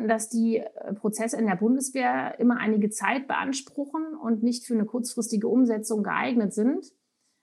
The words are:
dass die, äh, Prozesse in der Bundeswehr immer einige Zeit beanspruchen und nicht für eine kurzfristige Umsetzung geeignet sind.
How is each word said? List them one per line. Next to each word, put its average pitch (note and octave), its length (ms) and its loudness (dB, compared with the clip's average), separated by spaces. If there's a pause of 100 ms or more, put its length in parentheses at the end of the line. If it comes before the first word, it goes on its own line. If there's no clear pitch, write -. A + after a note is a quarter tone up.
dass A3 220 0
die, A3+ 300 2
äh, - 360 -10
Prozesse A3 440 -4
in A3+ 80 2
der F#3+ 100 2
Bundeswehr B3+ 800 0
immer A#3+ 200 4
einige G#3 300 2
Zeit A3+ 380 -2
beanspruchen C#4+ 880 -4
und A3+ 300 0
nicht A#3+ 200 0
für B3 100 -2
eine G#3+ 120 2
kurzfristige A#3 640 -2
Umsetzung A3 560 2
geeignet A3 500 2
sind. C4+ 380 0 (500)